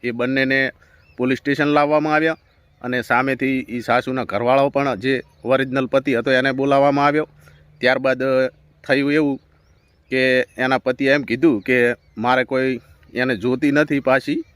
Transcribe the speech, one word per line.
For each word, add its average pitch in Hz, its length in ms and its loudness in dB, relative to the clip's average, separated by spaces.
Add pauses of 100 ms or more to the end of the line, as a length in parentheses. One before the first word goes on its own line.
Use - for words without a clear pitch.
એ 120 80 -4
બંનેને 131 600 -2 (460)
પોલીસ 127 220 -2
સ્ટેશન 143 260 -2
લાવવામાં 147 500 2
આવ્યા 160 220 0 (440)
અને 123 220 -4
સામેથી 131 680 -2
એ 117 120 -8
સાસુના 127 420 -2
ઘરવાળાઓ 127 460 0
પણ, 139 260 -2
જે 127 260 -2 (220)
ઓરિજિનલ 131 440 0
પતિ 135 280 0
હતો, 117 160 0
એને 131 200 2
બોલાવવામાં 139 560 2
આવ્યો. 151 220 -2 (520)
ત્યારબાદ 131 400 0 (680)
થયું 139 260 0
એવું 147 260 0 (680)
કે 131 360 2 (120)
એના 127 200 0
પતિએ 135 360 0
એમ 143 100 0
કીધું 120 380 0
કે 120 340 2 (220)
મારે 123 260 2
કોઈ 131 380 -4 (320)
એને 127 220 -2
જોતી 127 360 -2
નથી 147 280 0
પાછી 135 440 0 (120)